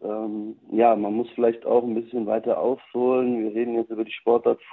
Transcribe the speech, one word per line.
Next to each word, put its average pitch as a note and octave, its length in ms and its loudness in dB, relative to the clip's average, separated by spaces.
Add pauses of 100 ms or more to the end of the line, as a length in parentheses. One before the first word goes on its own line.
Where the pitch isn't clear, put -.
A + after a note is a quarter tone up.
ähm, G#2+ 520 -6 (160)
ja, A2+ 240 6
man G#2 200 -2
muss A#2 180 -2
vielleicht A#2 320 0
auch A#2+ 180 4
ein A#2 120 -4
bisschen A#2 320 -6
weiter A2 320 -2
ausholen. B2 840 0
Wir G#2+ 120 -4
reden A#2 180 -2
jetzt A2+ 160 -2
über A2 160 -4
die G#2+ 60 -16
Sportart A#2+ 480 2 (140)